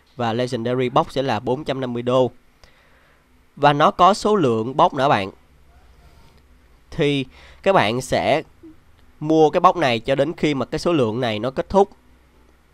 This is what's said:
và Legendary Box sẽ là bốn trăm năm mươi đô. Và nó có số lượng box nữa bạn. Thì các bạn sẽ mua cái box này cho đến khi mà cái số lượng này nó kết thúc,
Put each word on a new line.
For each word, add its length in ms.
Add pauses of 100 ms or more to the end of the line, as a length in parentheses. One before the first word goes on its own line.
(160)
và 160
Legendary 560
Box 220
sẽ 120
là 180
bốn 240
trăm 160
năm 120
mươi 100
đô. 280 (1300)
Và 160
nó 180
có 240
số 220
lượng 400
box 160
nữa 160
bạn. 220 (1600)
Thì 340 (380)
các 100
bạn 280
sẽ 420 (800)
mua 300
cái 100
box 160
này 240
cho 140
đến 220
khi 180
mà 120
cái 120
số 140
lượng 280
này 180
nó 120
kết 180
thúc, 220 (840)